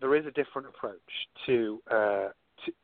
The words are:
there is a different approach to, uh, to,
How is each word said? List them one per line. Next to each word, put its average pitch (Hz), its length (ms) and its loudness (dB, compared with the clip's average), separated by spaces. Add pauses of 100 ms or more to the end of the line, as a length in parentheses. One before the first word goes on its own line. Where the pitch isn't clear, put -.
there 135 160 4
is 156 80 0
a 139 60 -10
different 135 360 -4
approach 107 320 -10 (460)
to, 113 440 0
uh, 104 400 2 (360)
to, 339 60 -4 (120)